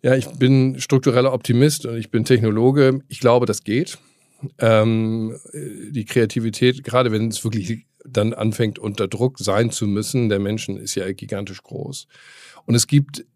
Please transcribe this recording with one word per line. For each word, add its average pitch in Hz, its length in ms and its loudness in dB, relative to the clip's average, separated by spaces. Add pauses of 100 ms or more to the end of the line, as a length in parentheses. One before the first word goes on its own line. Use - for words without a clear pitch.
Ja, 131 120 4
ich 131 120 -2
bin 131 540 2
struktureller 131 500 2
Optimist 127 540 0
und 117 100 -6
ich 113 160 -8
bin 113 140 0
Technologe. 127 840 4
Ich - 140 -12
glaube, 120 240 4
das - 180 -4
geht. 131 340 -4 (600)
Ähm, 113 800 2 (520)
die 117 140 -6
Kreativität, 120 800 0
gerade 120 300 0
wenn 110 160 0
es 110 160 -8
wirklich 110 400 -4 (200)
dann 113 280 0
anfängt, 110 460 -2
unter 104 280 -4
Druck 113 320 -2
sein 104 320 0
zu - 160 -4
müssen, 110 400 -2
der 101 120 0
Menschen 101 360 -4
ist - 200 -10
ja 95 160 -4
gigantisch 101 520 -10
groß. - 440 -12 (580)
Und 120 100 2
es 120 100 2
gibt - 400 0 (100)